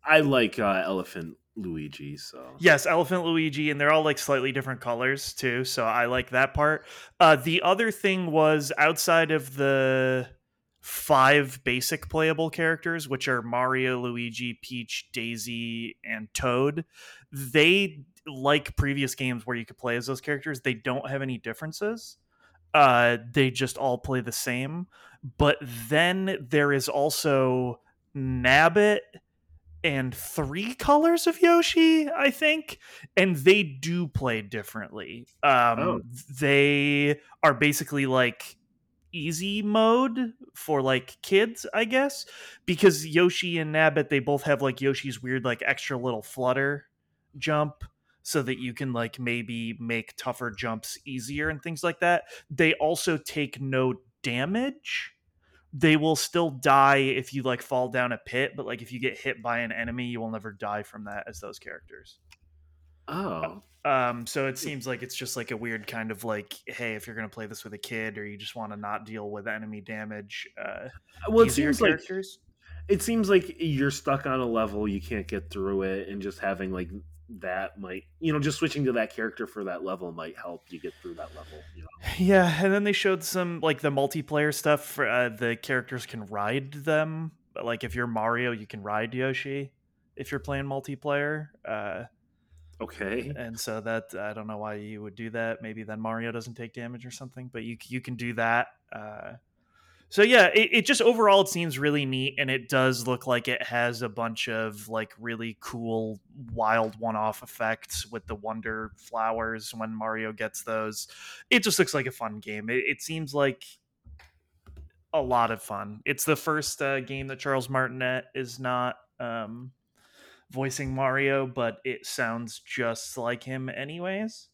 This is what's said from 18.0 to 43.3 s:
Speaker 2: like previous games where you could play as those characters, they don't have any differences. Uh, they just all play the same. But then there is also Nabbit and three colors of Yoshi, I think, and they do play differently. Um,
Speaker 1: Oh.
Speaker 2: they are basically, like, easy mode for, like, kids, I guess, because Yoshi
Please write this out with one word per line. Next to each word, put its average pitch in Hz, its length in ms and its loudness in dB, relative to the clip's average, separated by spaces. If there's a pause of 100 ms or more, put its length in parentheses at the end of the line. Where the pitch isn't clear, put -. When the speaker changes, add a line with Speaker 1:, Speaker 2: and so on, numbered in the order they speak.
Speaker 2:
like 143 500 0
previous 139 380 0
games 123 300 -4
where 123 120 -4
you 117 80 -8
could - 120 -20
play 120 200 0
as 120 100 -4
those 131 140 -4
characters, 143 400 -4
they 131 120 0
don't 127 360 -4
have 139 120 -4
any 131 160 -4
differences. 160 800 -6 (560)
Uh, 120 440 8 (160)
they 135 180 4
just 123 260 -4
all 127 200 0
play 127 240 -2
the 117 100 -6
same. 135 560 -4 (500)
But 147 240 6
then 151 880 0
there 147 220 4
is 139 160 2
also 131 960 2 (340)
Nabbit 143 840 6 (840)
and 135 320 0
three 170 600 -6
colors 330 520 4
of 330 140 2
Yoshi, 330 680 6
I 277 200 2
think, 302 480 0 (400)
and 190 180 4
they 185 280 6
do 160 440 -4
play 123 360 -2
differently. 101 840 -10 (160)
Um, 120 360 6
Speaker 1:
Oh. 147 220 0 (380)
Speaker 2:
they 143 800 4 (220)
are 147 140 6
basically, 143 500 2
like, 127 500 0 (560)
easy 175 520 -4
mode 226 720 4 (200)
for, 147 300 0
like, 131 400 0
kids, 220 500 2
I 226 120 2
guess, 262 400 0 (420)
because 165 400 6
Yoshi 175 500 2